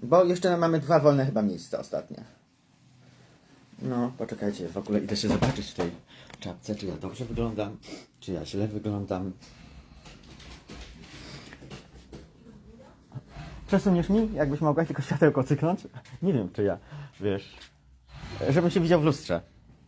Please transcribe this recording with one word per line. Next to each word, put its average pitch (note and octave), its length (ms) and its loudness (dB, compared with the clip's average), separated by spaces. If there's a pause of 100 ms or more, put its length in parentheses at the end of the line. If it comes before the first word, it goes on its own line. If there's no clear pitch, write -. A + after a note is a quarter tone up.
Bo E3 200 8
jeszcze F3+ 340 2
mamy E3 220 4
dwa D#3 200 4
wolne C#3 260 6
chyba A2 160 0
miejsca F#2 380 -2
ostatnie. - 440 -8 (1600)
No, B2 360 -2
poczekajcie, G#2 520 -4
w F2+ 80 -6
ogóle G2+ 220 0
idę G#2+ 180 -4
się G#2+ 100 0
zobaczyć - 440 0
w - 20 -18
tej F2 180 -2 (480)
czapce, F#2+ 360 -8
czy G#2 100 -10
ja E2+ 120 -6
dobrze F#2+ 280 -10
wyglądam, A2 520 -4 (420)
czy - 140 -8
ja D#2 120 -4
źle G2+ 220 -2
wyglądam. G2+ 640 -4 (4000)
Przesuniesz F#3 420 4
mi, A3 240 2
jakbyś C#3+ 280 0
mogła, D#3 240 4
tylko - 160 -4
światełko C#3+ 420 4
cyknąć? D#3+ 440 0 (340)
Nie F3+ 120 2
wiem, G2+ 200 0
czy G#2+ 100 0
ja, F#2 140 2 (440)
wiesz, G2 340 -2 (960)
żebym E3+ 220 4
się F3+ 80 4
widział E3 220 6
w - 20 2
lustrze. F2+ 380 2 (460)